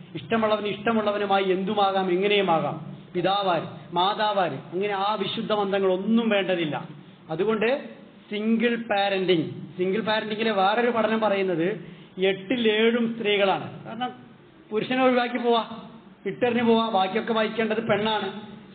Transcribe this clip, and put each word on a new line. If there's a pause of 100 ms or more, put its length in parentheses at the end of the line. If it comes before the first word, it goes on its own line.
(140)
ഇഷ്ടമുള്ളവന്
ഇഷ്ടമുള്ളവനുമായി
എന്തുമാകാം,
എങ്ങനെയുമാകാം, (380)
പിതാവാര്, (260)
മാതാവാര്, (140)
അങ്ങനെ
ആ
വിശുദ്ധ
ബന്ധങ്ങളൊന്നും
വേണ്ടതില്ല. (420)
അതുകൊണ്ട് (460)
സിംഗിൾ
പാരന്റിങ്, (280)
സിംഗിൾ
പാരന്റിങ്ങിലെ
വേറൊരു
പഠനം
പറയുന്നത് (520)
എട്ടിൽ
ഏഴും
സ്ത്രീകളാണ്.
കാരണം (600)
പുരുഷനെ
ഒഴിവാക്കി
പോവാ, (640)
ഇട്ടെറിഞ്ഞു
പോവാ,
ബാക്കിയൊക്കെ
വഹിക്കേണ്ടത്
പെണ്ണാണ്. (420)